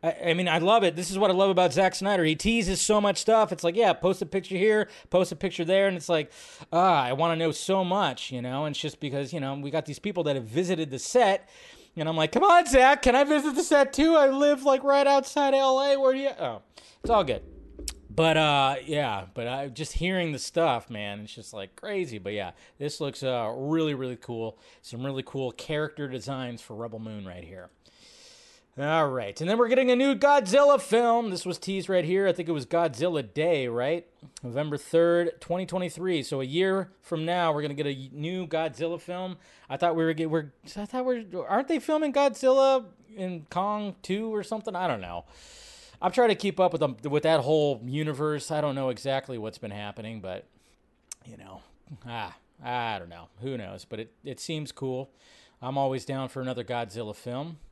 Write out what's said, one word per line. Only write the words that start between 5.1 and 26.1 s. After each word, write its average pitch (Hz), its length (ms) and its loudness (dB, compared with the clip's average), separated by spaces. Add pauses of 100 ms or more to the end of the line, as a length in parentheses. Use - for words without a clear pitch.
a - 20 -10
picture 175 300 -4
there. 196 240 4
And 185 80 -4
it's 156 100 -12
like, 156 240 0 (400)
ah, 170 320 4
I 123 80 0
wanna 160 240 0
know 160 160 0
so 190 320 0
much, 180 480 -2
you 127 100 -6
know. 127 220 -4
And 151 100 -4
it's - 80 -8
just - 200 -8
because, 139 320 -6
you 165 80 -6
know, 135 140 -4
we 143 160 -8
got 156 140 -2
these 147 140 -10
people 180 240 -4
that 147 140 0
have 120 80 -6
visited 160 440 -2
the 127 100 -8
set. 214 500 2 (460)
And 156 120 -4
I'm 165 80 -2
like, 160 160 2
"Come 302 120 2
on, 349 220 8
Zach, 269 360 6
can 247 140 6
I 277 100 6
visit 294 300 2
the 330 80 0
set 277 280 4
too? 320 240 4
I 285 140 8
live, 269 340 4
like, 269 220 4
right 277 200 6
outside 277 480 4
L 269 280 4
A. 277 180 2
Where 262 140 4
do 269 60 0
you," 277 100 0 (100)
oh, 120 220 -4 (400)
it's - 80 -6
all 208 160 4
good. 110 160 -2 (680)
But, 160 280 2
uh, 143 380 4 (100)
yeah, 131 480 -2
but 117 140 -6
I, 135 200 -6
just 135 260 -10
hearing 175 380 -2
the 131 80 -6
stuff, 143 500 0
man, 104 320 -8
it's 107 120 -16
just, - 180 -18
like, 98 240 -12
crazy. 185 420 -6
But, 98 160 -8
yeah, 95 180 -6 (260)
this 147 240 -8
looks, 139 220 -8
uh, 120 300 -2
really, 147 420 -2
really 127 220 -8
cool. 113 420 -8 (220)
Some 120 220 -12
really 135 220 -6
cool 131 260 -6
character 151 560 -6
designs 127 540 -8